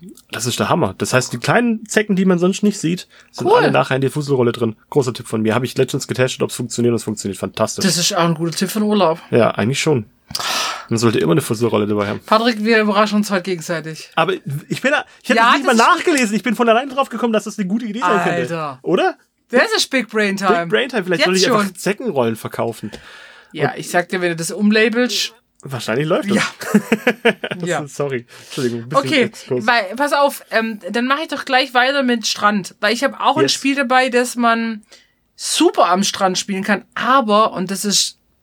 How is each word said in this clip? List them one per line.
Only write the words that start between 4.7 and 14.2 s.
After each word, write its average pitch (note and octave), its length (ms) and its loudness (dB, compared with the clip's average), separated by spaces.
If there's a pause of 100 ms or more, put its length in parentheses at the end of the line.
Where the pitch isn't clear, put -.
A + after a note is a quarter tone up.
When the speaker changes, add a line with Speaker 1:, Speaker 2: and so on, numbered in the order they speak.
Speaker 1:
Großer B2+ 240 0
Tipp A2+ 140 -12
von A2 140 -2
mir. G#2+ 120 2
Hab B2+ 120 0
ich - 120 -6
letztens C3 300 -2
getestet, B2+ 340 0
ob's A2+ 140 -4
funktioniert, A#2+ 380 0
und - 20 2
es G#2+ 80 -4
funktioniert G2+ 340 -6
fantastisch. - 460 -2
Speaker 2:
Das E3+ 140 2
ist F3 180 -2
auch E3+ 80 2
ein E3+ 120 2
guter D#3+ 200 -4
Tipp - 140 -2
für A3 100 -4
den G#3+ 80 2
Urlaub. F#3 320 2 (100)
Speaker 1:
Ja, A#2+ 220 4
eigentlich A#2 300 -2
schon. C#3 240 0 (840)
Man A#2 80 0
sollte A2+ 220 2
immer D#3+ 140 2
eine D#3 80 4
Fusselrolle G#2+ 440 0
dabei G#2 220 0
haben. G#2+ 180 -4
Speaker 2:
Patrick, A3 380 2
wir A3 160 4
überraschen G#3 380 2
uns G#3 120 0
heute F#3+ 140 0
gegenseitig. D#3+ 720 -8
Speaker 1:
Aber E3 180 2 (360)